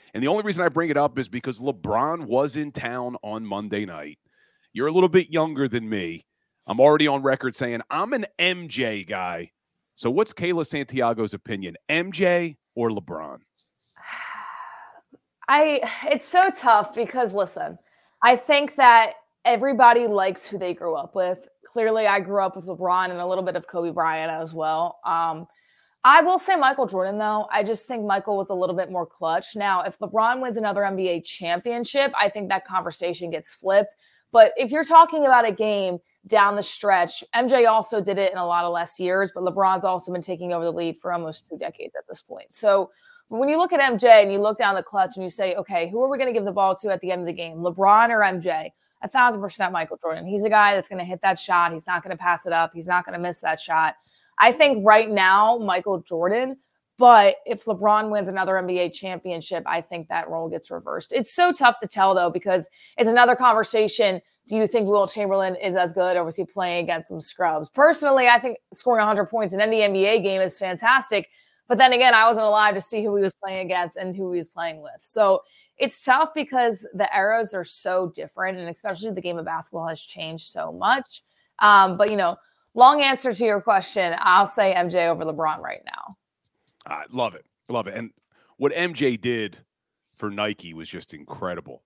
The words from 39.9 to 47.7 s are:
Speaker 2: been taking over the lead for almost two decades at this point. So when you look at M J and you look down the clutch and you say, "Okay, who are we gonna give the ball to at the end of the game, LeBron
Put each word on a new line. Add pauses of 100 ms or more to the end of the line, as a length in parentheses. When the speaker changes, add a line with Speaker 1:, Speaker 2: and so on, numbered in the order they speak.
Speaker 2:
been
taking
over
the
lead
for
almost
two
decades
at
this
point.
So (380)
when
you
look
at
M
J
and
you
look
down
the
clutch
and
you
say,
"Okay,
who
are
we
gonna
give
the
ball
to
at
the
end
of
the
game,
LeBron